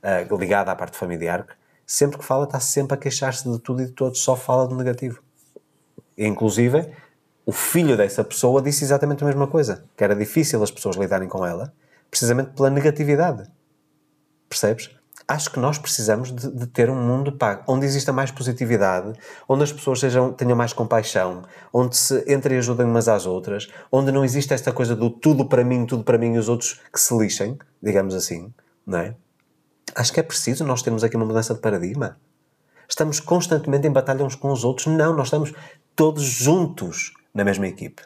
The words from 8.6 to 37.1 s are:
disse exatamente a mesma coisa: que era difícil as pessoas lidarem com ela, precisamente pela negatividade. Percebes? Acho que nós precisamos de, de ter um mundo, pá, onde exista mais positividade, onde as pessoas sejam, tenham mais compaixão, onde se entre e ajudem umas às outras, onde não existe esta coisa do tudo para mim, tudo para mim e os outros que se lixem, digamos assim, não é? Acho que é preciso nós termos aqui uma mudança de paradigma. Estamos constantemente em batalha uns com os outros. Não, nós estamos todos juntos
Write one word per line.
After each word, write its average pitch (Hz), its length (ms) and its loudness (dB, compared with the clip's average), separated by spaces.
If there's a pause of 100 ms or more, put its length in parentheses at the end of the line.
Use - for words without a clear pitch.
disse 143 240 -2
exatamente 143 380 0
a 147 40 0
mesma 139 200 2
coisa: 139 380 0 (120)
que - 80 0
era 104 100 4
difícil 107 480 0
as 101 80 0
pessoas 95 260 -6
lidarem 95 320 -2
com 92 180 -4
ela, 87 260 -6 (380)
precisamente 127 400 0
pela 135 180 2
negatividade. 147 800 0 (1000)
Percebes? - 420 -2 (360)
Acho 147 240 -4
que - 80 -6
nós 139 200 0
precisamos 127 520 -2
de, 123 200 -8
de 123 160 -8
ter 123 240 2
um 131 120 -2
mundo, 131 300 0
pá, 107 340 -2
onde 135 200 0
exista 139 260 -2
mais 131 180 0
positividade, 113 880 0 (300)
onde 139 160 4
as 147 80 -2
pessoas 135 280 -2
sejam, 127 300 2
tenham 123 240 0
mais 117 200 0
compaixão, 95 680 0 (280)
onde 123 240 2
se - 340 2
entre 135 240 2
e 127 40 2
ajudem 120 260 2
umas 117 240 4
às 101 160 2
outras, 95 440 -6 (220)
onde 135 220 4
não 139 100 4
existe 135 300 0
esta 131 180 -2
coisa 120 240 0
do 117 140 0
tudo 135 380 2
para 123 180 4
mim, 123 220 0
tudo 117 180 -4
para 120 140 4
mim 117 160 2
e 117 40 2
os 110 120 0
outros 120 280 -2 (140)
que - 80 -4
se - 160 0
lixem, 107 420 -2 (240)
digamos 98 320 0
assim, 90 380 -8 (340)
não 92 120 -4
é? 110 180 -6 (800)
Acho - 180 -2
que - 80 0
é - 20 2
preciso 156 420 -2
nós 127 180 -2
termos 113 200 -2
aqui 113 140 0
uma 113 80 2
mudança 110 300 0
de 107 60 -12
paradigma. 101 580 -4 (680)
Estamos 156 320 -2
constantemente 160 680 0
em 147 60 2
batalha 135 320 2
uns 131 100 -6
com 139 180 -4
os 120 100 -2
outros. 135 260 -2
Não, 160 260 2
nós 139 140 -2
estamos 151 260 -2 (420)
todos 151 280 2
juntos 131 920 0 (180)